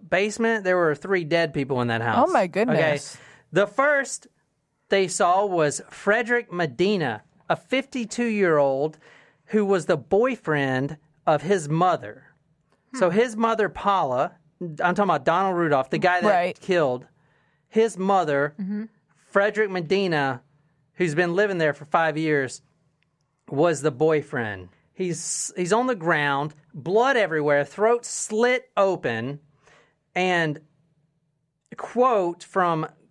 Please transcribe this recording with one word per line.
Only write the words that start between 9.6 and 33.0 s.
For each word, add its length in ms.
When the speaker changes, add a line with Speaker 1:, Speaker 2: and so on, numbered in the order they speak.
Speaker 1:
was 200
the 120
boyfriend 1000
of 180
his 260
mother. 560
So 140
Speaker 3:
Hmm. 80
Speaker 1:
his 200
mother, 320
Paula, 640
I'm 180
talking 260
about 220
Donald 300
Rudolph, 340
the 100
guy 220
that 80
Speaker 2:
Right. 300
Speaker 1:
killed 460
his 280
mother, 600
Speaker 3:
Mm-hmm. 260
Speaker 1:
Frederick 420
Medina, 720
who's 200
been 200
living 240
there 140
for 120
five 320
years, 440
was 360
the 80
boyfriend. 800
He's, 640
he's 160
on 160
the 80
ground, 580
blood 420
everywhere, 480
throat 420
slit 680
open, 640
and 460
quote 640
from 440